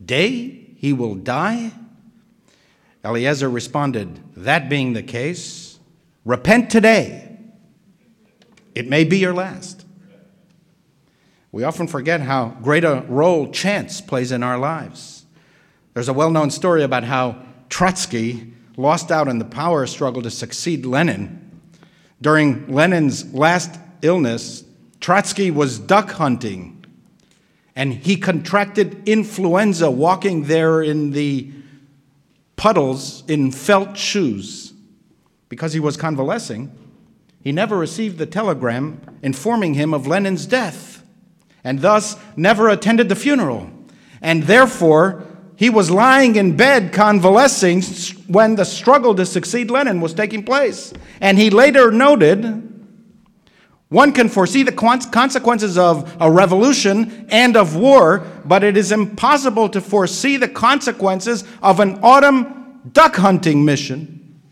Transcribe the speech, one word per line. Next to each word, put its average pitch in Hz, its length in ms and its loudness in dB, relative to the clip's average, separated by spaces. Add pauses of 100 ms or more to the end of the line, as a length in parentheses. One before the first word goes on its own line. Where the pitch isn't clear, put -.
day 233 720 -6
he 139 160 -4
will 117 220 -6
die?" 185 560 -6 (1300)
Eliezer 131 460 -4
responded, 120 680 -6 (160)
"That 131 340 -4
being 131 240 -4
the 110 100 -8
case, - 760 -12 (440)
repent 220 460 0
today. 214 680 0 (1400)
It 123 120 -10
may 147 160 2
be 175 140 0
your 185 160 -2
last." - 520 -12 (1700)
We 107 120 -10
often 165 240 -6
forget 156 340 -4
how 127 400 -6
great 147 220 0
a 143 240 0
role 147 440 0
chance 190 500 -6
plays 127 300 -6
in 123 120 -6
our 123 140 -4
lives. - 680 -10 (680)
There's 123 160 -8
a 135 40 -2
well-known 156 380 0
story 170 320 -2
about 127 200 -4
how 123 340 -4 (320)
Trotsky 123 840 -4 (240)
lost 151 340 -2
out 156 160 0
in 120 120 -4
the 110 60 -8
power 143 400 -4
struggle 127 360 -6
to 117 100 -10
succeed 131 540 -8
Lenin. 127 760 -6 (600)
During 147 460 0
Lenin's 151 640 -2
last 165 440 -2 (240)
illness, 147 640 -4 (360)
Trotsky 196 520 -2
was 139 280 -2
duck 190 320 0
hunting, 110 760 -6 (880)
and 131 180 -4
he 180 220 -2
contracted 202 920 -4
influenza 190 840 0
walking 170 520 -2
there 160 380 0
in 151 300 -4
the 139 400 -4 (1040)
puddles 139 720 -2
in 143 240 -2
felt 196 460 0
shoes. - 760 -6 (760)
Because 156 240 -10
he 160 60 -4
was 147 180 -4
convalescing, 143 760 -6 (720)
he 139 80 -6
never 202 260 -2
received 180 400 -6
the 160 80 -6
telegram 151 760 -4 (220)
informing 170 540 -2
him 151 180 -2
of 135 140 -4
Lenin's 190 380 -2
death, - 580 -6 (600)
and 135 180 -4
thus 208 360 2 (180)
never 208 340 2
attended 220 400 2
the 196 60 0
funeral. 147 540 -2 (520)
And 160 220 0
therefore, 185 800 4 (320)
he 226 140 2
was 208 200 2
lying 247 460 4
in 185 220 2
bed 240 340 4
convalescing 202 880 4
s-, - 320 -8 (160)
when 220 280 4
the 202 100 0
struggle 240 500 2
to 180 100 0
succeed 220 460 -4
Lenin 247 300 0
was 165 120 -4
taking 214 300 -4
place. 247 500 -2 (280)
And 196 160 4
he 214 120 6
later 247 420 6
noted, 226 720 2 (1300)
"One 269 220 6
can 240 180 2
foresee 196 340 2
the 247 80 0
con-, 240 400 0
consequences 233 640 0
of 170 420 2
a 160 100 4
revolution 202 1000 2
and 233 260 4
of 175 200 4
war, 196 500 6 (200)
but 185 180 4
it 208 120 2
is 196 160 0
impossible 220 800 0
to 196 120 -4
foresee 208 560 -2
the 240 120 0
consequences 220 920 -2 (200)
of 190 160 4
an 196 240 2
autumn 269 800 4 (100)
duck 311 240 6
hunting 160 500 2
mission." 143 480 -2 (380)